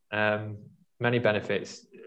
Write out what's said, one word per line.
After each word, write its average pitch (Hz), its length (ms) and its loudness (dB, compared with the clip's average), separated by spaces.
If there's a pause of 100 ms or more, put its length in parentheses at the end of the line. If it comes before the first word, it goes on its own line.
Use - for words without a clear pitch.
(120)
um, 107 460 0 (420)
many 120 180 2
benefits. 104 680 0 (200)